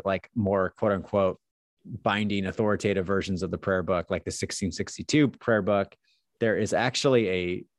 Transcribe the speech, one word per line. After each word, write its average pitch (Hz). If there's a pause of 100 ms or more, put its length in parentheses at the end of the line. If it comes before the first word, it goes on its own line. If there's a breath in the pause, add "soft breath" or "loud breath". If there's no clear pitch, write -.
like, 95
more 98
quote 104
unquote 95 (460)
binding 104
authoritative 98
versions 95
of 87
the 90
prayer 92
book, 87
like 90
the 92
sixteen -
sixty-two -
prayer 110
book, 101 (440)
there 110
is 101
actually 120
a, 90 (160)